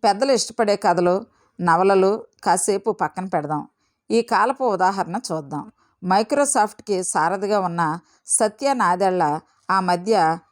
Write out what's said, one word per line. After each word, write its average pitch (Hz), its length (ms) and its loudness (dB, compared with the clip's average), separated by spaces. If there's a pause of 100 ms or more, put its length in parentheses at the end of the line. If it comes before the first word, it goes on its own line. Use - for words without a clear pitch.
పెద్దలు 220 280 2
ఇష్టపడే 208 440 0
కథలు, 180 480 2 (360)
నవలలు 190 640 2 (200)
కాసేపు 196 460 0
పక్కన 185 340 -4
పెడదాం. 151 440 -6 (420)
ఈ 226 120 2
కాలపు 233 420 0
ఉదాహరణ 190 560 -2 (120)
చూద్దాం. 151 400 -10 (320)
మైక్రోసాఫ్ట్కి 214 1000 0
సారథిగా 190 560 -2
ఉన్న 170 380 -2 (280)
సత్య 247 480 0
నాదెళ్ల 180 680 0 (300)
ఆ 190 100 2
మధ్య 180 580 2 (140)